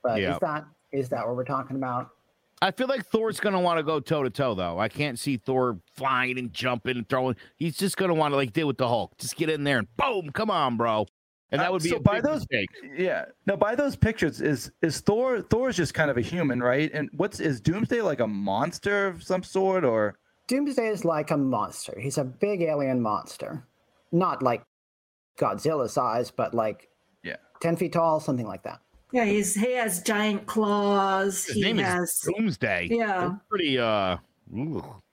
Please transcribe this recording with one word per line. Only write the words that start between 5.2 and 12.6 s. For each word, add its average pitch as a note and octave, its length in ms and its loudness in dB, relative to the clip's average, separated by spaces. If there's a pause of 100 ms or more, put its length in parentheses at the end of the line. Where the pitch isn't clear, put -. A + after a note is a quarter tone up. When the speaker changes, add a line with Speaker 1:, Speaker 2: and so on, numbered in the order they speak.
Speaker 2:
Thor B2+ 400 0 (160)
flying B2+ 440 0
and A#2+ 140 -8
jumping B2 460 -2
and A2+ 100 -6
throwing. C3 280 0 (200)
He's - 200 -2
just F#3+ 200 0
gonna F#3+ 180 2
wanna, D3+ 220 2
like, C3+ 160 0
deal D#3 140 0
with C#3 100 0
the B2+ 120 2
Hulk. A2+ 300 0
Just - 180 -8
get D#3+ 120 0
in D3+ 160 -2
there C#3 140 2
and G#2 180 -2
boom, F#3+ 340 0
come G#3+ 200 -2
on, C#3+ 260 2
bro. A2 300 2 (460)
And - 80 0
that F3 100 2
Speaker 3:
Uh, - 20 0
Speaker 2:
would F#3 100 0
be E3 60 0
Speaker 3:
so E3+ 80 2
Speaker 2:
a C#3+ 40 -4
Speaker 3:
by G3+ 160 6
Speaker 2:
big A#3 80 0
Speaker 3:
those, D4 160 0
Speaker 2:
mistake. A2 280 -2 (280)